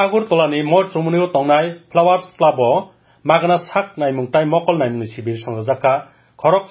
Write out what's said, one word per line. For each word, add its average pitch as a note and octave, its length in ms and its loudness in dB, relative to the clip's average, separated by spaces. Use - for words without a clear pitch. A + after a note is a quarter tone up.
आगरतलानि E3 600 0
मठ E3+ 300 2
चौमुनियाव E3 380 -2
तंनाय D3 400 2
फ्लावार्स F3+ 420 2
क्लाबआव C3 400 2
मागना E3+ 380 2
साख G3 240 -4
नायमुंताय C#3 480 0
मकल E3+ 320 -2
नायमुंनि A#2+ 280 -4
सिबिर A2+ 320 -8
संजाखा। B2 560 -4
खरक F#3 320 0